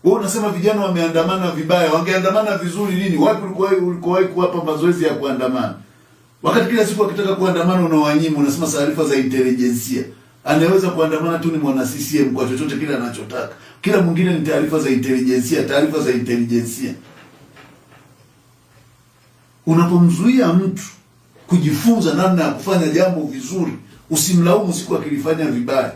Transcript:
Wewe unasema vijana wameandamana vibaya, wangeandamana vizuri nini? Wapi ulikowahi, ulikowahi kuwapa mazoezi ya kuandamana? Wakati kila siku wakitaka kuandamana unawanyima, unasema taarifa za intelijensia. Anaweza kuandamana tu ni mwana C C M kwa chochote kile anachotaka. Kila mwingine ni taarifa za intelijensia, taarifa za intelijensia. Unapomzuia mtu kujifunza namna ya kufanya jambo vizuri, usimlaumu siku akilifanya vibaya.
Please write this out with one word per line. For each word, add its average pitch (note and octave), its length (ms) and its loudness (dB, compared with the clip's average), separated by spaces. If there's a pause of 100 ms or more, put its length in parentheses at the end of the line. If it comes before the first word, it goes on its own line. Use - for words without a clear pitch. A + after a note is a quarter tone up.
Wewe G3+ 140 4
unasema G#3 300 -2
vijana G3 360 0
wameandamana E3+ 640 0
vibaya, D#3+ 420 0
wangeandamana F#3+ 640 0
vizuri F3+ 360 -4
nini? F#3 220 -2
Wapi D3+ 300 2
ulikowahi, F#3+ 300 0
ulikowahi F3 500 0
kuwapa F3 380 -2
mazoezi D#3+ 400 0
ya D3 100 0
kuandamana? B2+ 600 -4 (680)
Wakati - 240 2
kila A3+ 200 2
siku - 160 -2
wakitaka G3 320 -2
kuandamana F3+ 520 2
unawanyima, D3+ 520 2
unasema C#3+ 280 0
taarifa D3 380 -2
za C#3 120 0
intelijensia. B2+ 880 0 (400)
Anaweza F3 460 2
kuandamana D#3+ 480 -2
tu E3 140 -2
ni D#3 60 -2
mwana C3+ 280 -2
C - 120 -8
C D3+ 200 -4
M C3 160 0
kwa C3 140 -2
chochote C3 280 -4
kile D3 200 -4
anachotaka. A2 540 -8 (320)
Kila G3 200 2
mwingine E3+ 360 2
ni D3 80 -2
taarifa D#3 320 0
za C3+ 120 -2
intelijensia, B2+ 720 0
taarifa D3+ 380 0
za C3 100 0
intelijensia. A#2+ 840 -2 (2750)
Unapomzuia F3 840 4
mtu F#3+ 300 0 (640)
kujifunza E3+ 680 2
namna F3 300 2
ya C#3+ 60 0
kufanya F3+ 380 0
jambo D#3+ 380 2
vizuri, C#3+ 460 -6 (380)
usimlaumu F3 640 2
siku - 240 -4
akilifanya D3+ 480 -2
vibaya. A#2+ 520 -2